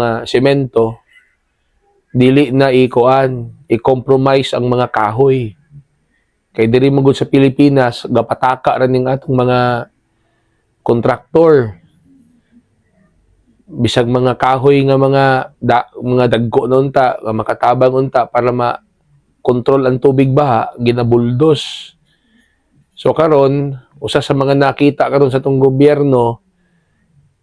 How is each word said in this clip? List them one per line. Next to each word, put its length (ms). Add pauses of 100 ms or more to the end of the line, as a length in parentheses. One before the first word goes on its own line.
nga 240
semento, 720 (1120)
dili 400
na 240
ikuan, 800 (120)
i-compromise 880
ang 160
mga 220
kahoy. 640 (1000)
Kay 160
diri 160
mo 160
gud 160
sa 80
Pilipinas, 800
gapataka 720
ra 80
ning 240
atong 240
mga 560 (960)
kontraktor. 960 (1900)
Bisag 400
mga 320
kahoy 480
nga 80
mga 300 (340)
da-, 380
mga 420
dagko 320
na 60 (100)
unta, 320
nga 160
makatabang 640
unta 340
para 240
ma-control 1300
ang 160
tubig 320
baha, 480
ginabuldos. 1200 (960)
So 160
karon, 640 (240)
usa 240
sa 160
mga 160
nakita 560
karon 240
sa 80
tong 160
gobyerno, 840 (1000)